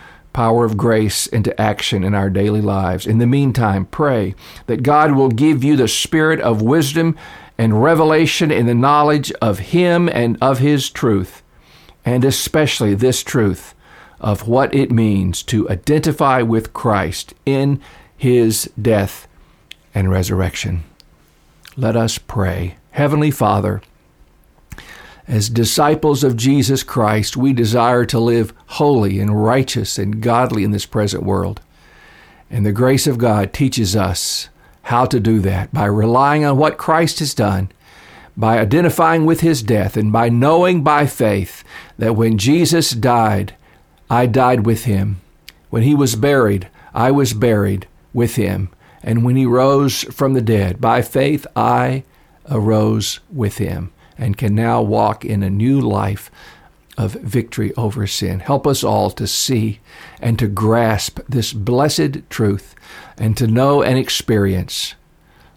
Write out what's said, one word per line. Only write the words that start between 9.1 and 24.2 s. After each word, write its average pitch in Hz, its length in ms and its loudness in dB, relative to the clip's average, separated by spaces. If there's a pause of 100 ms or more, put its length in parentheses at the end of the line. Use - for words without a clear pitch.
of 101 200 0
him 175 520 2
and 117 300 -2
of 131 160 2
his 143 320 0
truth, 101 520 -2 (640)
and 123 180 0
especially 131 720 0
this 123 280 0
truth - 520 -2 (460)
of 104 260 -4
what 123 280 0
it 135 180 0
means 101 520 0
to 107 260 -2
identify 139 720 0
with 113 320 -2
Christ 95 580 -4 (140)
in 139 340 0 (340)
his 120 540 2 (120)
death 104 460 -2 (680)
and 95 160 0
resurrection. 92 720 -2 (960)
Let 113 180 -2
us 113 220 -2
pray. 90 560 -4 (160)
Heavenly 147 420 0
Father, 101 500 -2 (1400)